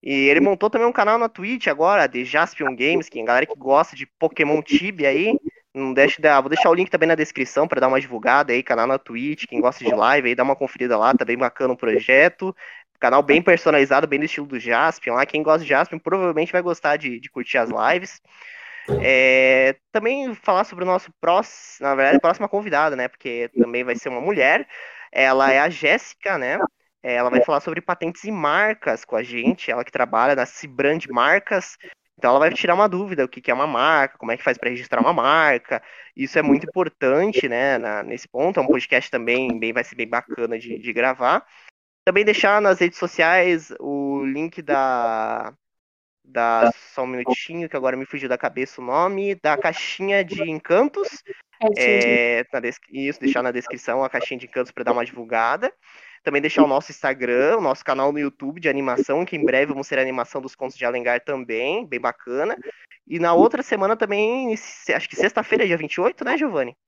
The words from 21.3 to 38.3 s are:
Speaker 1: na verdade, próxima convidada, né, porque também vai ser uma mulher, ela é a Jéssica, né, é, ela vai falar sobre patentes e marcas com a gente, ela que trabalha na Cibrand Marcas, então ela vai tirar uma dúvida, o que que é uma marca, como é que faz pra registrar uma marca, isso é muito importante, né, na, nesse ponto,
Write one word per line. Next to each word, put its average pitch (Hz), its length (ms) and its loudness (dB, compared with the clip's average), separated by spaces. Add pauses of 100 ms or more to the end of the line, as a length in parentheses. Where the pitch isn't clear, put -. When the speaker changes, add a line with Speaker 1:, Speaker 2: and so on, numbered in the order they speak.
Speaker 1:
na 139 80 2
verdade, 135 240 4
próxima 175 300 0
convidada, 156 480 -2
né, 127 100 -4
porque 120 500 -8
também 120 280 0
vai 127 100 -2
ser 127 140 -8
uma 123 100 -6
mulher, 170 480 2 (460)
ela 135 360 4
é 135 100 4
a 156 100 2
Jéssica, 175 680 -2
né, 139 220 -4 (420)
é, 127 120 -4
ela 123 160 0
vai 123 120 2
falar 160 200 2
sobre 160 180 -6
patentes 175 460 -6
e 214 60 -8
marcas 170 720 -2
com 123 100 -8
a 113 80 -2
gente, 120 480 -4
ela 123 140 -4
que - 60 -20
trabalha 123 440 0
na 123 100 -2
Cibrand 143 540 -4 (100)
Marcas, 160 680 0 (400)
então 123 140 2
ela 131 80 6
vai 160 120 4
tirar - 220 0
uma 202 160 4
dúvida, 180 340 -4
o 123 60 -2
que - 100 -18
que 131 100 -6
é 127 40 2
uma 139 140 0
marca, 139 500 2
como 117 160 -6
é - 20 -2
que - 80 -16
faz 127 140 0
pra 120 120 -4
registrar 123 300 -4
uma 143 140 4
marca, 139 680 2 (360)
isso 135 200 -2
é 156 40 4
muito 151 260 2
importante, 160 800 0
né, 127 300 0
na, 107 260 -4
nesse - 240 -12
ponto, 165 320 -2